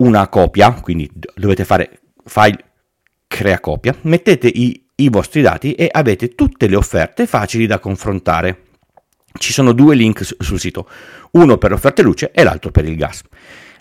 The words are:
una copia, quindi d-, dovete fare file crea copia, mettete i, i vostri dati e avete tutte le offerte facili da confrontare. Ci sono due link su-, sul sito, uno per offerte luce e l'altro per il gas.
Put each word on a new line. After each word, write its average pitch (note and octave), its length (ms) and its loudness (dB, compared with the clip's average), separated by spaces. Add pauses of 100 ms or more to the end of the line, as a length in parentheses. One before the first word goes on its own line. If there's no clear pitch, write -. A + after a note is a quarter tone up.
una A2 280 2
copia, G2+ 440 2
quindi E2+ 400 -8
d-, - 240 -20
dovete F#2+ 280 -2
fare - 360 -4 (240)
file G#2+ 400 0 (640)
crea F#2+ 320 -4
copia, D#2+ 420 -6
mettete D#3+ 460 0
i, - 480 -4
i C#3 120 0
vostri G#2+ 320 -2
dati A#2 340 -2
e E3 160 -2
avete B2 440 -2
tutte - 320 -2
le G2 100 0
offerte G2 500 -2
facili A2+ 400 -2
da G2+ 120 -2
confrontare. F#2 840 -4 (760)
Ci - 160 -8
sono C3 200 2
due C#3+ 240 4
link A2 280 0
su-, - 140 -12
sul F#2 220 -6
sito, F2 280 -10 (440)
uno D3 260 6
per G2 140 0
offerte C#3 300 0
luce - 280 -2
e E3+ 140 2
l'altro D#2+ 260 -2
per - 140 0
il D#2+ 120 -6
gas. D2 260 -8 (580)